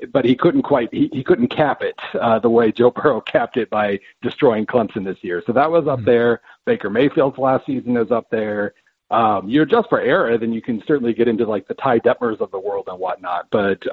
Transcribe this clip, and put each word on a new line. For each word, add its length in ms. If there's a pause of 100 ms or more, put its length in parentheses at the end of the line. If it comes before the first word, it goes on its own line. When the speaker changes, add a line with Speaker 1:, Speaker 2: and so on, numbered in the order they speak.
(120)
Speaker 1:
but 140
he 100
couldn't 260
quite, 300
he, 200
he 120
couldn't 240
cap 340
it, 160 (220)
uh, 180
the 120
way 200
Joe 200
Burrow 320
capped 340
it 140
by 280 (240)
destroying 440
Clemson 380
this 180
year. 240
So 80
that 160
was 180
up 120
Speaker 2:
Mm-hmm. 40
Speaker 1:
there. 360 (260)
Baker 240
Mayfield's 480
last 280
season 300
is 160
up 180
there. 440 (360)
Um, 380
you 140
adjust 260
for 120
era, 360
then 160
you 80
can 260
certainly 280
get 140
into, 180
like, 200
the 80
Ty 260
Detmers 400
of 100
the 80
world 300
and 100
whatnot. 520
But, 320 (100)